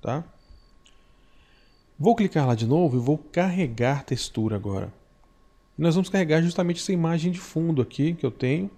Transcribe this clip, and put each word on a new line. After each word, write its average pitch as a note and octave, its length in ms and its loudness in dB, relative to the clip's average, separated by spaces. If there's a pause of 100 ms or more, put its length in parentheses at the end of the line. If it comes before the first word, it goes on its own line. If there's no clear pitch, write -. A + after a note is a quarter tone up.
tá? D3 240 -6 (1700)
Vou G3 160 4
clicar F3 320 2
lá B2 80 4
de A2+ 120 -2
novo C#3 320 2
e - 20 0
vou C3+ 160 2
carregar C#3+ 880 -2
textura A2 520 -4
agora. F#2+ 360 -6 (880)
E D3 40 -2
nós E3 120 4
vamos F#3 160 0
carregar E3 320 2
justamente F3 380 0
essa - 120 -4
imagem E3+ 400 0
de E3+ 60 -6
fundo D#3+ 420 -2
aqui D3 340 0
que E3 100 -8
eu B2 60 0
tenho. D3+ 480 -2